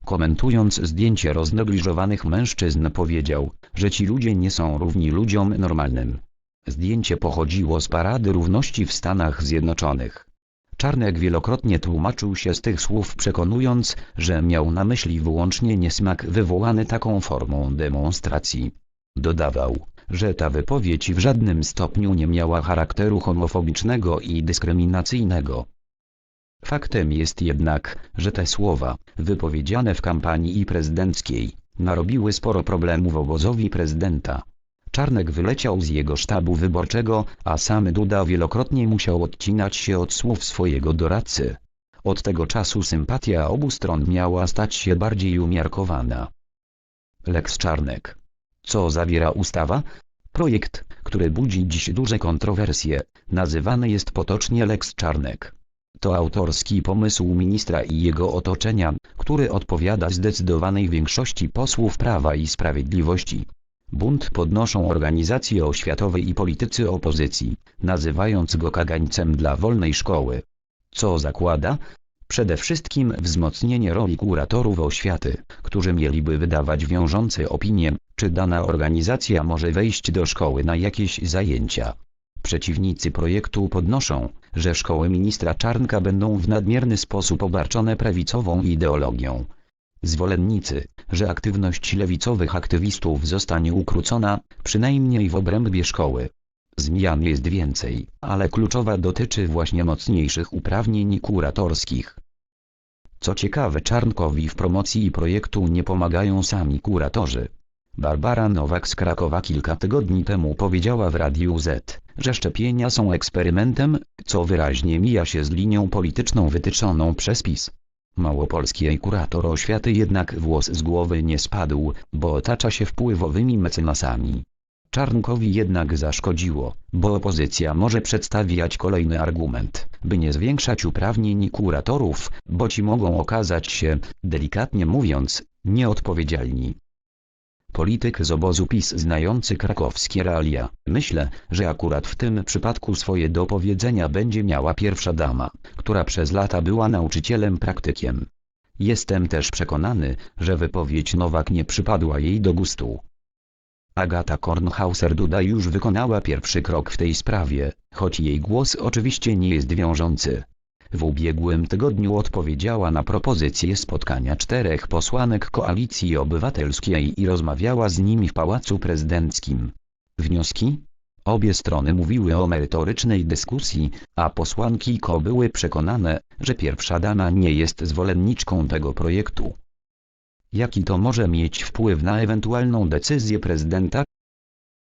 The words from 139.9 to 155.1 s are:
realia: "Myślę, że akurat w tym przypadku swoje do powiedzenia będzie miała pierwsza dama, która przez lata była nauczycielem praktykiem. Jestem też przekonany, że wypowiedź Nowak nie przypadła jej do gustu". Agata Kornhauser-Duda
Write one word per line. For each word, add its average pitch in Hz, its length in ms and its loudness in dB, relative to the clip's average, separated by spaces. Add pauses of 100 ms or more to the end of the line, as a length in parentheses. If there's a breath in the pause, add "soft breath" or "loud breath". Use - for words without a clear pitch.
realia: 78 460 0 (180)
"Myślę, 82 420 0 (220 loud breath)
że 87 180 0
akurat 76 380 -2
w - 100 -8
tym 110 280 -2
przypadku - 500 -2
swoje 90 340 0
do 85 180 0
powiedzenia 98 640 0
będzie 104 360 0
miała 76 300 0
pierwsza 95 380 -2
dama, 65 380 -2 (260 loud breath)
która 98 280 0
przez 78 280 -2
lata 95 300 0
była 110 260 2
nauczycielem 98 680 0
praktykiem. 67 680 -2 (520)
Jestem - 500 0
też 78 220 0
przekonany, 78 640 -2 (220 loud breath)
że 85 180 0
wypowiedź 78 580 0
Nowak 82 360 2
nie 85 140 2
przypadła 82 560 0
jej 90 200 0
do 95 140 4
gustu". 82 460 -2 (920)
Agata 87 420 0
Kornhauser-Duda 87 1040 0